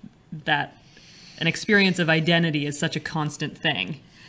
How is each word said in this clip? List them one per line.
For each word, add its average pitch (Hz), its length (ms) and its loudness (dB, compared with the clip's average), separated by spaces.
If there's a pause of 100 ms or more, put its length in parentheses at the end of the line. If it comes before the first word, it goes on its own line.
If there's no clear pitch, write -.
(440)
that 147 320 -2 (600)
an 160 80 -2
experience 190 520 4
of 160 120 2
identity 160 560 2
is 147 120 -6
such 160 180 -2
a 151 40 -6
constant 151 560 -6
thing. 175 440 -4 (280)